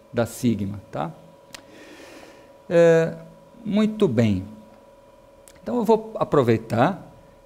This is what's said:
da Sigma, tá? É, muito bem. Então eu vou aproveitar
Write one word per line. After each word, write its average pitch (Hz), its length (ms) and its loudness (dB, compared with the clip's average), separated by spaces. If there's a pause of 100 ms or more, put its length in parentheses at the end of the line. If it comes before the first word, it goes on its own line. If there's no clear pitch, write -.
(140)
da 120 120 -2
Sigma, 101 560 -4 (100)
tá? 147 180 -8 (1600)
É, 165 440 4 (500)
muito 208 460 0
bem. 107 340 0 (1200)
Então 233 140 -6
eu 233 80 -2
vou 220 300 2
aproveitar 120 920 0 (360)